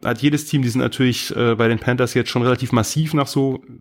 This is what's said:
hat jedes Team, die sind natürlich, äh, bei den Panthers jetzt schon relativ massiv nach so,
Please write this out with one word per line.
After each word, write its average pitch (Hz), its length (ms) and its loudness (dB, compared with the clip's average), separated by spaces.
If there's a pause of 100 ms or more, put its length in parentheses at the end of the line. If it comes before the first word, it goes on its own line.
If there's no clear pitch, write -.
hat 117 200 -4
jedes 147 240 0
Team, 143 160 0
die 120 80 0
sind 127 100 0
natürlich, 123 560 0
äh, 117 180 2
bei 113 140 2
den 113 100 0
Panthers 123 360 0
jetzt 120 160 0
schon 123 100 0
relativ 123 320 0
massiv 151 400 0
nach 147 140 2
so, 135 360 -2 (180)